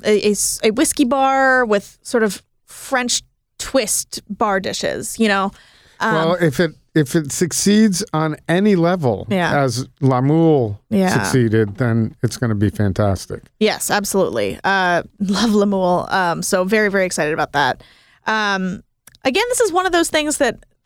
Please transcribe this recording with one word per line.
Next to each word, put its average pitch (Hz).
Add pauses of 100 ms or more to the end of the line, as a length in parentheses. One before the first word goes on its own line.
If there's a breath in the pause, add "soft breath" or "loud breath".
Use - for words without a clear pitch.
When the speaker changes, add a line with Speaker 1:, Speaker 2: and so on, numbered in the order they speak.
Speaker 1:
a, 208
a 208
s-, -
a 220
whiskey 285
bar 269
with 208
sort 233
of 202 (220)
French - (340)
twist -
bar 202
dishes, 185
you 220
know? 196 (480 soft breath)
Um, 220
Speaker 2:
Well, 165
if 170
it, 165 (220)
if 156
it 151
succeeds 202 (100)
on 156 (120)
any 196
level 151
Speaker 1:
Yeah. 165
Speaker 2:
as 127 (140)
La 131
Moule 143 (100)
Speaker 1:
Yeah. 190
Speaker 2:
succeeded, 110
then 113
it's 113
gonna 113
be 101
fantastic. 101 (160)
Speaker 1:
Yes, -
absolutely. 165
Uh, 180
<laughs> -
love 202
La 202
Moule. 185
Um, 175
so 185
very, 214
very 190
excited 160
about 156
that. 139 (440 soft breath)
Um, 202 (400)
again, 311
this 494
is 403
one 370
of 359
those 339
things 302
that 247 (220)